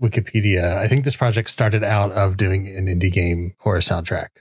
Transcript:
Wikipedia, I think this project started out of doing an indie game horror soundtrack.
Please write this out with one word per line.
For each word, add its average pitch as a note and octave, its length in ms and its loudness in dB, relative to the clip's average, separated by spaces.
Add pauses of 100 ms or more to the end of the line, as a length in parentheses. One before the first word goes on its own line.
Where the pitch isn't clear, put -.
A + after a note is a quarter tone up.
Wikipedia, G2+ 760 0
I G2 120 0
think C3 160 2
this C3+ 120 -2
project A2+ 340 0
started G#2+ 320 0
out G2+ 300 0
of F#2+ 240 2
doing F#2+ 320 0
an F#2 180 -4
indie F2+ 260 2
game F2 460 -2
horror F#2 220 0
soundtrack. F2 480 -4 (120)